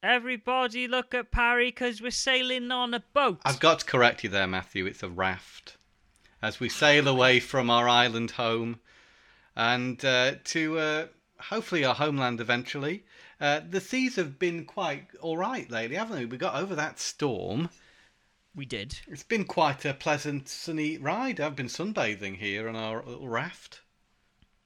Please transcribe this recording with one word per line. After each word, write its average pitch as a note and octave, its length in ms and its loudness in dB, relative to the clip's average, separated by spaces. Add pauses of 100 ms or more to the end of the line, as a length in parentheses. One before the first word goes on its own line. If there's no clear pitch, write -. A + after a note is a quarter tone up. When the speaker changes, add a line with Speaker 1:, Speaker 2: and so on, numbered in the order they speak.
Speaker 1:
Everybody B3 840 0
look B3 280 -2
at A#3+ 180 -4
Parry, A#3+ 400 4
'cause A#3+ 280 -4
we're A#3+ 100 -6
sailing B3+ 600 0
on B3 240 -2
a A#3+ 60 -4
boat. B3+ 440 2
Speaker 2:
I've C3+ 160 2
got D#3+ 200 6
to - 60 -10
correct A#2+ 360 6
you G#2+ 80 -4
there, G2 160 2
Matthew. F#2 400 -4
It's G2 160 -8
a G2 60 -6
raft. F#2+ 680 -4 (640)
As A2 200 -4
we A#2+ 80 -2
sail D3 400 6
away B2+ 320 6
from B2 300 0
our A#2+ 180 6
island A#2 440 4
home A#2 480 -2 (760)
and, B2 480 0
uh, C3 400 4
to, D#3+ 340 -2
uh, D#3 280 0 (340)
hopefully F#3+ 440 -2
our B2 100 4
homeland C3+ 460 0
eventually. C3+ 640 -2 (360)
Uh, D3 280 2
the F3+ 120 -2
seas B3+ 360 -2
have D3+ 220 -2
been E3+ 260 -2
quite D3+ 520 -6
all E3 200 -4
right G3+ 340 -4
lately, A#2 260 -4
haven't A3 200 -6
they? B2+ 100 -4
We B2 100 -8
got E3 180 -2
over F#3 220 -4
that D3+ 240 -4
storm. A#2 680 -2 (880)
Speaker 1:
We C#3 120 -10
did. A2+ 420 -8
Speaker 2:
It's D3 160 -14
been G#3+ 200 -2
quite D3+ 400 0
a C#3+ 100 -2
pleasant, D3 540 -2
sunny D#3 500 -4
ride. G3 420 -4
I've D3 160 -4
been C3 100 -4
sunbathing A2 720 -4
here G#2 320 -4
on A2+ 80 -6
our A2 260 -6
little B2 260 -12
raft. C3 520 -6 (840)